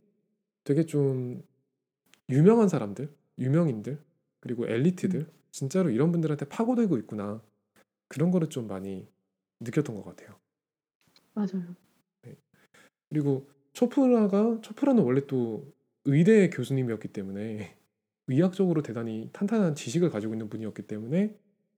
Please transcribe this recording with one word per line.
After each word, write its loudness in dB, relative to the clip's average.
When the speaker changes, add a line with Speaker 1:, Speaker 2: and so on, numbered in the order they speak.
Speaker 1:
되게 2
좀 -2
유명한 6
사람들, -4
유명인들, 0
그리고 -6
엘리트들, 0
Speaker 2:
음. -8
Speaker 1:
진짜로 -2
이런 2
분들한테 -2
파고들고 0
있구나. -8
그런 0
거를 2
좀 -8
많이 -10
느꼈던 -2
것 -12
같아요. -20
Speaker 2:
맞아요. -4
Speaker 1:
네. -20
그리고 -2
초프라가, 2
초프라는 2
원래 2
또 -4
의대 6
교수님이었기 -2
때문에 -10
<laughs> -20
의학적으로 2
대단히 -8
탄탄한 0
지식을 0
가지고 -4
있는 -8
분이었기 -8
때문에, -4